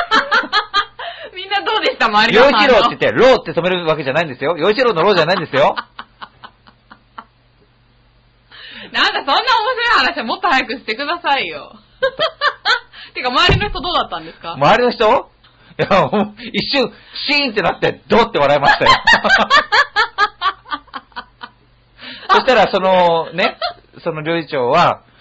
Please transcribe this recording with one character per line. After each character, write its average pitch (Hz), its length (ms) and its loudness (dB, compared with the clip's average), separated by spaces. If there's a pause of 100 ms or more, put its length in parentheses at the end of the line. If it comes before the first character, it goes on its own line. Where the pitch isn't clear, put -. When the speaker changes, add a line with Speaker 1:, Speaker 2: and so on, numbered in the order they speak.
(560)
Speaker 1:
<laughs> 453 760 -6
み 370 120 -12
ん 392 40 -10
な 403 120 -2
ど 440 140 -2
う 427 40 -4
で - 120 -2
し - 60 -10
た？ 247 80 0
周 220 260 2
り 196 40 4
の 247 80 8
反 285 80 6
応。 - 20 2
Speaker 2:
陽 220 120 2
一 254 60 6
郎 214 80 6
っ - 100 4
て 143 60 -8
言 - 0 -
っ - 20 -10
て、 123 140 0
ロ 233 240 6
ー - 60 -2
っ - 20 -18
て 165 80 -8
止 165 100 -2
め 180 80 0
る 180 160 -4
わ 156 100 2
け 151 80 -6
じ 135 60 -4
ゃ 131 40 -2
な 165 80 0
い - 20 -4
ん 160 40 -8
で 123 80 -12
す - 80 -8
よ。 165 120 -2
陽 165 140 0
一 214 120 0
郎 233 120 2
の 160 80 0
ロ 202 100 4
ー 185 40 0
じ 170 60 4
ゃ 151 40 -2
な 180 80 0
い - 20 -2
ん 180 40 -4
で 156 60 -8
す - 80 -8
よ。 156 220 2
Speaker 1:
<laughs> - 80 -10 (3000)
な 294 200 0
ん - 20 -4
か 339 60 -4
そ - 40 -8
ん 262 40 -14
な 269 60 0
面 311 40 4
白 466 480 0
い 480 40 0 (100)
話 254 200 -2
は 220 60 -6
も 262 120 -4
っ - 40 -10
と 392 80 0
早 262 160 2
く 240 140 -10
し - 80 -20
て 226 100 -6
く 277 80 -8
だ 339 160 -6
さ 294 180 0
い 208 80 -4
よ。 147 280 -12 (680)
<laughs> - 760 -4
て 339 80 -10
か、 254 60 -2
周 339 260 2
り 370 60 2
の 415 80 -4
人 370 120 -8
ど 349 100 -8
う 330 40 -2
だ 247 120 -2
っ - 40 -16
た 170 80 -8
ん 160 60 -16
で 160 80 -16
す - 80 -20
か？ 165 140 -10
Speaker 2:
周 156 240 4
り 247 60 2
の 240 60 2
人？ 226 400 2 (480)
い 151 40 0
や、 175 240 2
も 202 260 -2
う、 - 20 -20 (200)
一 202 200 -4
瞬、 262 160 0 (380)
シ 285 60 0 (100)
ー 269 40 -2
ン - 40 -6
っ - 20 -10
て 214 60 -2
な 165 160 0
っ - 40 -20
て、 135 280 -2
ド 214 140 4
っ 214 100 -2
て 165 60 0
笑 143 180 4
い 139 40 0
ま 143 80 2
し - 100 2
た 139 80 0
よ。 - 40 6
<laughs> - 60 4 (3250)
そ 381 80 4
し 202 80 -2
た 254 80 4
ら、 196 180 4
そ 196 80 0
の、 180 540 2
ね、 190 240 -2 (440)
そ 175 100 -6
の 156 100 -8
料 165 140 -2
理 165 100 -4
長 127 240 -2
は、 156 320 2 (180)